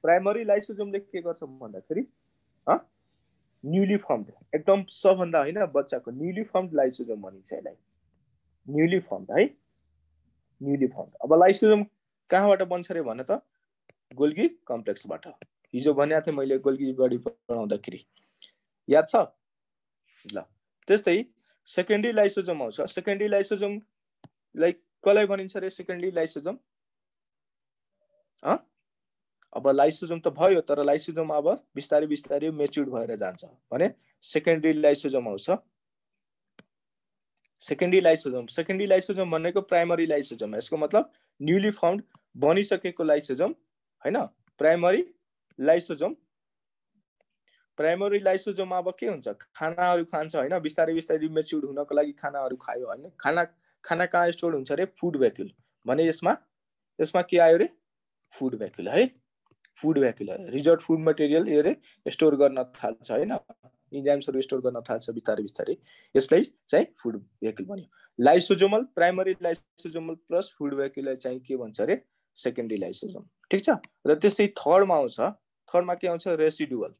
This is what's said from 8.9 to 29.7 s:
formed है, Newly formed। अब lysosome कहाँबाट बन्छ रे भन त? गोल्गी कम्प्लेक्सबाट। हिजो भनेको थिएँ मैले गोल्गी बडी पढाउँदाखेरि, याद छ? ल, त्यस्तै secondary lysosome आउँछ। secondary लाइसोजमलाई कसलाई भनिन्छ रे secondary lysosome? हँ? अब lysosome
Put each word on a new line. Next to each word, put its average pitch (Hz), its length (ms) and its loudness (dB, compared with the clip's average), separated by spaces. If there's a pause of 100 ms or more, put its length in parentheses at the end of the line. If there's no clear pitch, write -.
formed 98 380 -6
है, 208 60 6 (1160)
Newly 139 260 -2
formed। - 360 -8
अब 143 180 4
lysosome 208 440 6 (460)
कहाँबाट 190 320 4
बन्छ 180 300 -6
रे 170 100 -4
भन 120 200 -6
त? 196 180 -4 (760)
गोल्गी 151 340 0 (180)
कम्प्लेक्सबाट। - 600 -8 (480)
हिजो 139 200 2
भनेको 151 260 2
थिएँ 156 160 -6
मैले 135 220 0
गोल्गी 135 340 0
बडी 127 260 0
पढाउँदाखेरि, 107 840 -8 (880)
याद 156 200 4
छ? - 80 0 (1120)
ल, 101 140 -10 (480)
त्यस्तै 208 360 4 (440)
secondary 208 440 0
lysosome 196 500 0
आउँछ। 113 180 -8 (100)
secondary 208 380 -4
लाइसोजमलाई 202 1400 -4 (320)
कसलाई 202 220 6
भनिन्छ 190 300 -6
रे 190 140 -6
secondary 180 400 -8
lysosome? 165 480 -6 (1800)
हँ? 330 160 0 (960)
अब 131 160 -2
lysosome 156 520 0